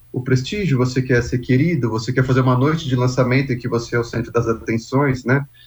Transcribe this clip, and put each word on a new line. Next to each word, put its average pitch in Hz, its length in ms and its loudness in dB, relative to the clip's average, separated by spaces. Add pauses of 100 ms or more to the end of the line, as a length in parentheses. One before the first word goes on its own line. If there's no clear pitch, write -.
(120)
o 139 100 -4
prestígio, 135 560 0
você 127 240 0
quer 120 200 2
ser 123 160 -2
querido, 127 520 2
você 110 220 -4
quer 131 120 2
fazer 131 160 2
uma 127 160 2
noite 147 320 0
de 127 80 0
lançamento 127 560 2
em 120 60 -2
que 120 100 -6
você 117 280 -4
é - 20 2
o 117 60 0
centro 113 260 -6
das 113 160 0
atenções, 117 800 -2
né? 139 200 0 (220)